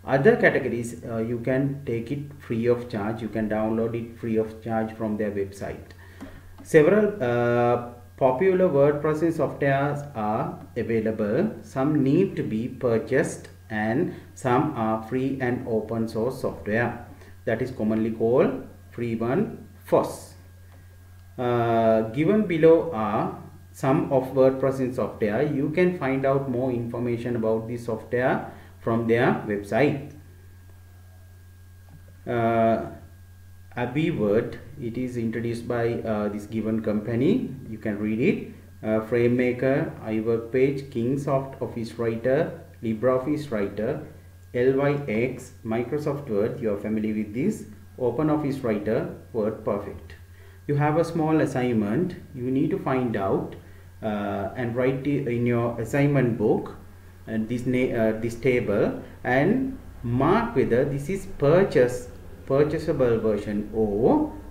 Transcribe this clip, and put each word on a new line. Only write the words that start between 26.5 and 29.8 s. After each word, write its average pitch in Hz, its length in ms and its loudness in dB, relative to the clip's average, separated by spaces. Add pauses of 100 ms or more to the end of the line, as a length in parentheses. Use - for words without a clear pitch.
more 123 200 0
information 120 680 -2
about 110 320 0
the 120 80 -6
software 123 760 -2 (300)
from 117 260 0
their 123 400 2
website. 110 680 0 (2250)